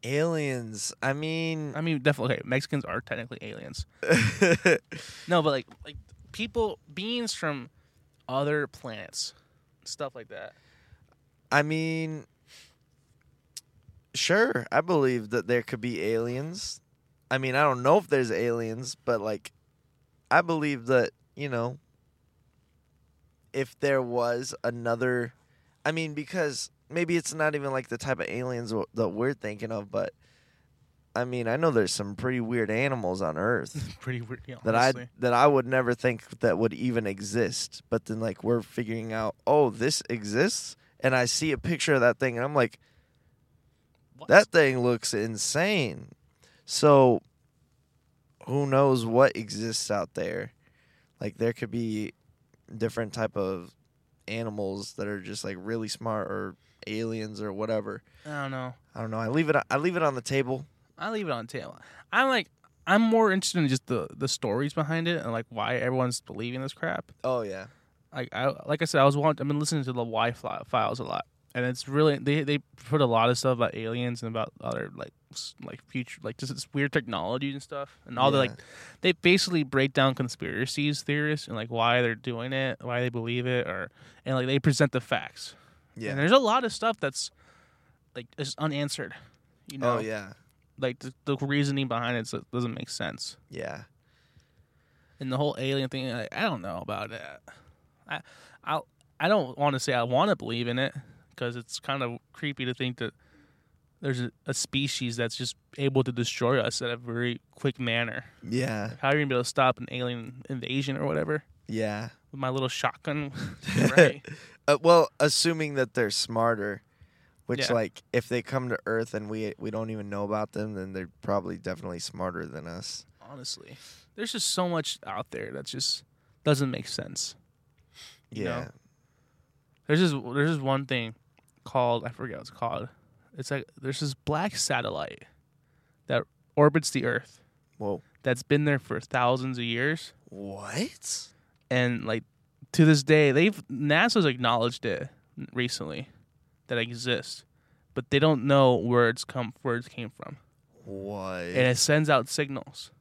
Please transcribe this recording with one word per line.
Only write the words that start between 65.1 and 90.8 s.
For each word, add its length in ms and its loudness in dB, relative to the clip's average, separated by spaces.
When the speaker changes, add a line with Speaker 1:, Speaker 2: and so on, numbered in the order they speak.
Speaker 2:
and, 100 -6
like, 160 -4
why 280 -2
everyone's 440 0
believing 400 -8
this 140 -8
crap. 380 -6
Speaker 1:
Oh, 200 0
yeah. 240 -8
Speaker 2:
Like 200 -8
I, 200 0
like 160 -2
I 20 2
said, 160 2
I 40 10
was 120 8
watch-, 240 2
I've 60 -2
been 140 0
listening 240 0
to 80 -4
the 100 -2
Y 300 0
Fli-, 340 -8
Files 320 0
a 60 -6
lot, 200 -4
and 100 -2
it's 220 -4
really, 320 4
they, 240 0
they 160 0
put 120 2
a 60 6
lot 240 6
of 80 2
stuff 200 2
about 180 0
aliens 480 -4
and 60 -6
about 300 -4
other, 360 -4
like, 160 -12
s-, 320 -12
like, 240 -14
future, 380 -8
like, 120 -8
just 160 -8
this 220 -10
weird 180 0
technology 600 -2
and 100 -10
stuff, 420 -12
and 140 -8
all 140 6
the, 60 4
Speaker 1:
Yeah. 20 6
Speaker 2:
like, 120 -16
they 100 4
basically 500 4
break 300 2
down 240 4
conspiracies 840 -2
theorists 440 -2
and, 80 -8
like, 160 -6
why 320 4
they're 140 2
doing 360 -6
it, 280 -2
why 220 -4
they 60 0
believe 380 -2
it, 220 0
or, 220 -6
and, 80 0
like, 140 0
they 100 2
present 320 4
the 100 0
facts. 540 -6
Speaker 1:
Yeah. 140 -6
Speaker 2:
And 80 -2
there's 140 4
a 60 8
lot 260 2
of 80 -2
stuff 260 -2
that's, 320 -6
like, 100 -12
is 220 -6
unanswered. 560 -4
You 80 -12
know? 200 2
Speaker 1:
Oh, 20 0
yeah. 320 -6